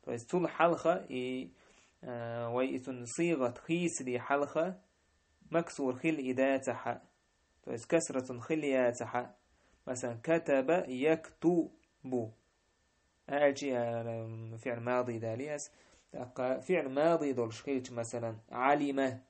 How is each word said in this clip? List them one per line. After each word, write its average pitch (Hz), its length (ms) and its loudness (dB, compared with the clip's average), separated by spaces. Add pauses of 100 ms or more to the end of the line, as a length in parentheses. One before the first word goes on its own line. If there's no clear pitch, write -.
طيب، 120 160 -6 (120)
طول 175 180 2
حلقة، 170 600 2
إي، 127 400 -6 (540)
آه، 117 460 -6
ويتن 127 560 -2
صيغة 131 480 2
خيس 165 480 -2
لي 123 180 -2
حلقة 156 600 0 (720)
مكسور 147 440 0
خل 165 140 0
إذا 135 480 2
تح. 120 440 -4 (640)
طيب، 120 160 -6 (100)
كسرة 131 500 0
خل 160 160 -2
إذا 135 340 4
تح. 120 400 -4 (580)
مثلًا 120 360 -4
كتب 160 640 2
يكتب. 131 1400 0 (1000)
أجي، 139 480 2
آه، 113 760 -4
فعل 117 240 -4
ماضي 120 400 0
داليس. 131 520 -6 (400)
تلقى 127 500 -2
فعل 165 280 0
ماضي 147 440 4
دول 117 200 0
شخيلش 127 380 -4
مثلًا 117 440 -4 (160)
علم. 135 680 2 (100)